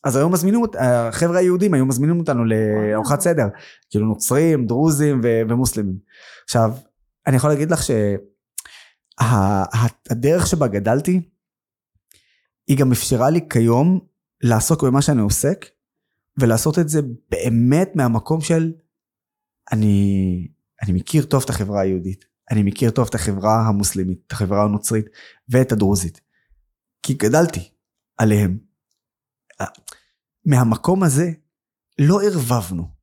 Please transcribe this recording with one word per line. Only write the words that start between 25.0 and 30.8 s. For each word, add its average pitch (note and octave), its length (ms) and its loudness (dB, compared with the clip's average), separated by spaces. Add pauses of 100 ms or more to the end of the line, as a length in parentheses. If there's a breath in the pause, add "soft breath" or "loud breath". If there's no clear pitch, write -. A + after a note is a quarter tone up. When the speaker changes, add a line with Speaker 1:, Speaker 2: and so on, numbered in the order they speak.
Speaker 1:
ואת B2+ 240 2
הדרוזית, G2 480 0 (840)
כי C3 120 -4
גדלתי B2+ 540 0 (500)
עליהם. G#2 400 2 (1900 soft breath)
מהמקום C3+ 560 2